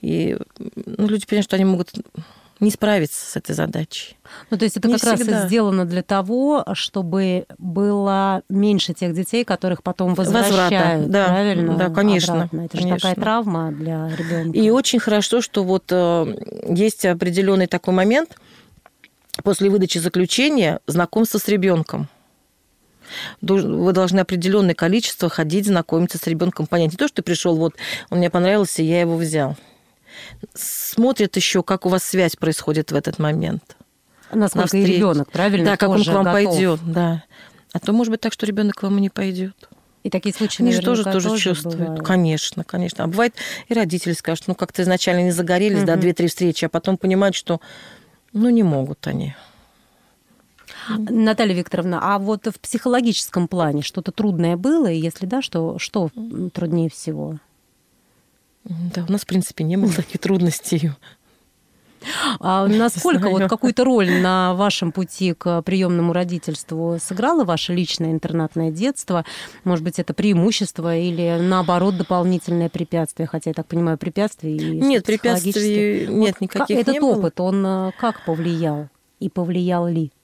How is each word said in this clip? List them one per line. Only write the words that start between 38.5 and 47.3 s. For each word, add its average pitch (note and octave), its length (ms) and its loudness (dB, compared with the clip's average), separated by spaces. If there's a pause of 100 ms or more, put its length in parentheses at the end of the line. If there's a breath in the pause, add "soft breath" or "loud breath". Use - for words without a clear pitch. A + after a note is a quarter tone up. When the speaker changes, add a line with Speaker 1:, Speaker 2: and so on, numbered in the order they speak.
Speaker 1:
к - 80 -8
вам G3 140 0
и G3 40 2
не G3 80 2
пойдет. F#3+ 460 -4 (480)
Speaker 2:
И G#3 60 -4
такие F#3+ 260 -2
случаи - 280 -2
Speaker 1:
Они A#3+ 100 4
же A3+ 80 2
тоже, A3+ 220 2
Speaker 2:
наверняка F#3+ 100 0
Speaker 1:
тоже F#3+ 160 2
Speaker 2:
тоже A3 140 0
Speaker 1:
чувствуют. E3+ 360 -2
Speaker 2:
бывают. D#3+ 280 -4
Speaker 1:
Конечно, E3+ 560 0
конечно. F3+ 400 -6
А - 40 -2
бывает, A3+ 260 0 (360 loud breath)
и A#3+ 40 0
родители F3+ 400 0
скажут: - 340 -4
«Ну, F#3 80 -2
как-то - 280 -4
изначально F3+ 400 2
не F3+ 80 4
загорелись, F3+ 520 2
да, E3 100 2
Speaker 2:
Мгм. F#3 80 2
Speaker 1:
две-три F3 260 2
встречи», E3 380 0
а D#3+ 40 -2
потом F#3 280 -2
понимают, F#3+ 380 2